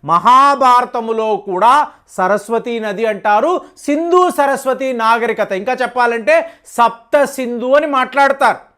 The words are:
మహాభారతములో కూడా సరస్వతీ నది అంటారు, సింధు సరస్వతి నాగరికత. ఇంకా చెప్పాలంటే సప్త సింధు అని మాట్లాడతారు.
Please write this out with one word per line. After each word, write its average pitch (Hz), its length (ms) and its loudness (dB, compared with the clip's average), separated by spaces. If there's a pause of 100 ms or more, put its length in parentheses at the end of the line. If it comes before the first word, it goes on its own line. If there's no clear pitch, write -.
(100)
మహాభారతములో 247 1160 2 (200)
కూడా 196 240 2 (440)
సరస్వతీ 208 680 -2
నది 208 280 -6
అంటారు, 214 400 0 (340)
సింధు 339 340 0 (180)
సరస్వతి 269 500 -2 (140)
నాగరికత. 226 500 0 (100)
ఇంకా 254 200 -4
చెప్పాలంటే 247 540 0 (400)
సప్త 233 480 0 (100)
సింధు 240 360 -6 (100)
అని 311 180 -4
మాట్లాడతారు. 262 600 0 (180)